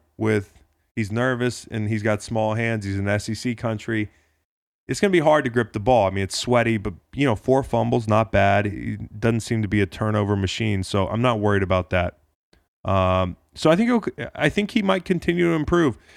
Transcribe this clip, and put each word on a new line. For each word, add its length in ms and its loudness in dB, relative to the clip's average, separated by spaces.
with, 340 0
he's 160 -4
nervous 580 -2
and 160 -4
he's 160 -2
got 180 0
small 340 -2
hands. 280 -2
He's 160 -4
in 80 -2
S 220 -2
E 40 -6
C 220 -4
country. 540 -4
It's 120 -6
gonna 120 2
be 80 4
hard 260 4
to 60 -4
grip 220 0
the 60 -4
ball. 280 4
I 20 -2
mean, 140 -2
it's 120 -6
sweaty, 420 2
but, 180 -8
you 100 -2
know, 120 2
four 260 2
fumbles, 460 0
not 240 2
bad. 340 4
He 320 -6
doesn't 220 2
seem 200 -2
to 60 0
be 140 2
a 40 2
turnover 500 0
machine, 460 -2
so 280 -2
I'm 120 -2
not 180 2
worried 220 2
about 300 0
that. 260 -2
Um, 540 0
so 160 2
I 60 6
think 120 2
he'll, 460 -4
I 160 0
think 220 -2
he 100 0
might 240 0
continue 420 0
to 60 2
improve. 420 0